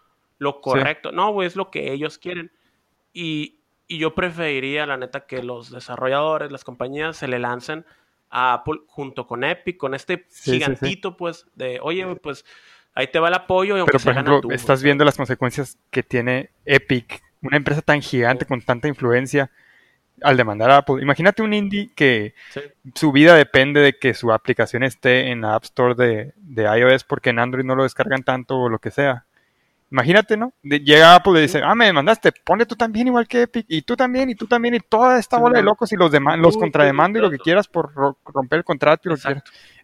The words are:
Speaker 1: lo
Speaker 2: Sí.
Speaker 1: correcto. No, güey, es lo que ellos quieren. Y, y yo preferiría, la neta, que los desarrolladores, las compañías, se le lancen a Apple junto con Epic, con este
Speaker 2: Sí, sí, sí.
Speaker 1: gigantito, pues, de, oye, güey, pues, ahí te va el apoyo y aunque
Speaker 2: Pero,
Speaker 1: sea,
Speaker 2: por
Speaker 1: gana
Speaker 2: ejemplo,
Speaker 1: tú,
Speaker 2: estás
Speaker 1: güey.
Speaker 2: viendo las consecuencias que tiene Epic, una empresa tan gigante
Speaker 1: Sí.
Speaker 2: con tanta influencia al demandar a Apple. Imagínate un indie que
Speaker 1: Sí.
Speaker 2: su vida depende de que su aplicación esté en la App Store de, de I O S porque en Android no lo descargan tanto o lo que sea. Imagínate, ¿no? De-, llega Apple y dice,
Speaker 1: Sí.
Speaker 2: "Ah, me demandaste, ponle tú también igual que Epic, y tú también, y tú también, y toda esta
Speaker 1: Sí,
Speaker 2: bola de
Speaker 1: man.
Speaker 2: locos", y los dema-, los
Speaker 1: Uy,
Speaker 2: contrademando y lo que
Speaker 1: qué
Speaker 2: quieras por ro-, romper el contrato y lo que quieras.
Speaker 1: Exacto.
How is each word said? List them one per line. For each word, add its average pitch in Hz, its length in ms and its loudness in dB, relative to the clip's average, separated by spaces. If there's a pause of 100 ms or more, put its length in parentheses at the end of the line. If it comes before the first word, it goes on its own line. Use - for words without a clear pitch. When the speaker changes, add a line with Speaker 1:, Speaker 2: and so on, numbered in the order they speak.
(380)
Speaker 1:
lo 143 140 -4
Speaker 2:
Sí. 143 100 -14
Speaker 1:
correcto. 135 500 -2
No, 202 200 -2
güey, 190 140 -4
es 175 100 -10
lo 190 140 -8
que 143 220 -8
ellos 147 260 -10
quieren. 175 320 -12 (640)
Y, 160 480 -10 (260)
y 170 120 -12
yo 156 160 -4
preferiría, 151 720 -6
la 139 100 -6
neta, 131 300 -12
que 127 160 -12
los 120 280 -14
desarrolladores, 139 800 -6
las 135 140 -18
compañías, 139 520 -10
se 143 120 -10
le 123 100 -4
lancen 123 460 -10 (460)
a 123 240 -2
Apple 151 340 -8
junto 131 380 -14
con 120 180 -8
Epic, 175 320 -6
con 135 180 -8
este 175 340 -10
Speaker 2:
Sí, - 0 -
sí, - 220 -8
sí. - 60 0
Speaker 1:
gigantito, 147 600 -6
pues, 170 380 -12
de, 127 260 -10
oye, 175 240 -8
güey, 185 140 -10
pues, 139 260 -14 (500)
ahí 135 120 -4
te 160 140 -2
va 165 80 2
el 175 60 0
apoyo 185 420 -2
y 190 40 -2
aunque 156 120 2
Speaker 2:
Pero, 135 80 4
Speaker 1:
sea, 135 120 0
Speaker 2:
por 123 40 -2
Speaker 1:
gana 135 140 -2
Speaker 2:
ejemplo, 139 180 2
Speaker 1:
tú, 127 60 -6
Speaker 2:
estás 131 260 -2
Speaker 1:
güey. 135 60 0
Speaker 2:
viendo 143 180 4
las 143 120 2
consecuencias 127 640 -6 (120)
que 127 120 -4
tiene 127 480 -6 (140)
Epic, 135 580 -2 (200)
una 139 160 0
empresa 147 240 -4
tan 147 200 0
gigante 123 420 -2
Speaker 1:
Sí. - 40 -10
Speaker 2:
con 127 140 -6
tanta 123 260 -4
influencia 131 600 -2 (720)
al 143 140 4
demandar 110 340 2
a 139 80 8
Apple. 135 240 -2
Imagínate 165 400 0
un 214 100 -4
indie 202 420 -4
que 113 400 0 (160)
Speaker 1:
Sí. 139 100 -14 (340)
Speaker 2:
su 151 180 0
vida 156 220 8
depende 143 460 4
de 139 180 2
que 120 160 -2
su 117 180 -2
aplicación 120 500 -2
esté 131 480 0
en 120 120 -8
la 107 120 -2
App 113 100 -2
Store 123 300 -2
de, 117 420 -2
de 143 260 -8
I 107 220 2
O 127 40 4
S 131 180 2
porque 131 240 -4
en 117 80 -2
Android 127 260 -2
no 131 120 -4
lo 135 60 0
descargan 131 400 -4
tanto 127 360 -6
o 123 100 -2
lo 113 100 -4
que - 120 -10
sea. 135 360 -4 (640)
Imagínate, 175 460 2
¿no? 233 160 -6 (100)
De-, 143 180 -2
llega 156 340 10
Apple 180 240 6
y 156 40 6
dice, 151 160 0
Speaker 1:
Sí. - 60 -2
Speaker 2:
"Ah, 190 100 2
me 233 120 2
demandaste, 170 460 2
ponle 226 340 2
tú 233 80 -8
también 226 340 -2
igual 240 200 0
que 240 140 0
Epic, 240 260 -6
y 160 140 -4
tú 240 140 -6
también, 254 340 -2
y 226 40 -6
tú 208 120 -12
también, 240 280 0
y 233 60 -2
toda 254 400 2
esta 240 160 -2
Speaker 1:
Sí, 233 60 0
Speaker 2:
bola 240 160 4
de 214 40 4
Speaker 1:
man. 196 40 0
Speaker 2:
locos", 214 260 -2
y 208 40 -2
los 175 140 4
dema-, 147 260 2
los 165 200 6
Speaker 1:
Uy, 220 60 -4
Speaker 2:
contrademando 156 560 2
y 214 40 -2
lo 190 80 4
que 143 60 -6
Speaker 1:
qué 127 80 -12
Speaker 2:
quieras 180 240 2
por 147 260 -6
ro-, 139 300 -2
romper 139 360 -4
el - 40 -8
contrato 151 440 0
y - 20 -2
lo 156 60 -4
que 135 60 -10
quieras. 139 220 -6
Speaker 1:
Exacto. - 160 -20 (240)